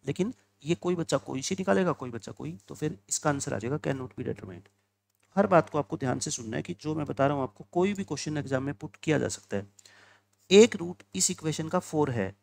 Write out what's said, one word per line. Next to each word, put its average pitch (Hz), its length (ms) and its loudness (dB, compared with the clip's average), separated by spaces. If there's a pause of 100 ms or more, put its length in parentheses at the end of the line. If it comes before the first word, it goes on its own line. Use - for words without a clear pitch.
लेकिन 180 260 -2 (320)
ये 156 100 0
कोई 180 200 -2
बच्चा 165 240 -2
कोई 135 240 -6
सी - 120 -4
निकालेगा, 190 380 2
कोई 127 180 -6
बच्चा 117 220 -10
कोई, 156 240 -10 (120)
तो 147 60 -12
फिर 156 240 -6 (100)
इसका - 220 0
आंसर 139 240 -2
आ 113 40 -2
जाएगा 120 200 -4
can 135 220 -4
not 131 140 -12
be 123 140 -8
determined। 95 420 -10 (680)
हर 202 100 4
बात 180 240 6
को 156 80 -2
आपको 147 180 -4
ध्यान 131 220 -2
से 151 120 -4
सुनना 113 260 -6
है 143 60 -4
कि 175 180 -8
जो 156 140 -4
मैं 151 120 -4
बता 135 200 2
रहा 143 100 2
हूँ 139 60 -2
आपको, - 300 -8
कोई 185 220 2
भी 190 100 -6
क्वेश्चन 151 340 -6
एग्जाम 135 240 -2
में 143 120 -4
पुट - 220 -14
किया 151 220 2
जा 113 100 0
सकता - 280 -8
है। 98 100 -4 (840)
एक 214 260 10
रूट 175 260 -8 (120)
इस 190 160 0
इक्वेशन 160 380 -4
का 180 100 0
फ़ोर 151 320 0
है 98 320 -2